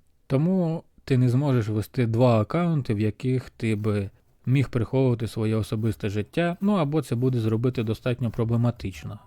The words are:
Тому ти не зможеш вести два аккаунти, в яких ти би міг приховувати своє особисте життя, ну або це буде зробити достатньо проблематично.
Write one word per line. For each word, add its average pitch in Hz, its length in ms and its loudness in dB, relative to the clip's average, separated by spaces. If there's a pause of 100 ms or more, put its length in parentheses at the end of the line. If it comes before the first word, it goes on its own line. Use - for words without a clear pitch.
(280)
Тому 165 560 0 (200)
ти 135 140 2
не 127 120 4
зможеш 127 380 2
вести 110 380 -2
два 113 360 4
аккаунти, 160 520 0
в 101 60 -2
яких 123 500 -2
ти 110 260 -2
би 104 340 -2 (360)
міг 131 240 2
приховувати 120 580 0
своє 110 280 -2
особисте 110 540 -2
життя, 165 520 -2
ну 202 120 2
або 156 280 0
це 131 140 -4
буде 127 240 0
зробити 113 440 0
достатньо 113 480 -2
проблематично. 113 960 -2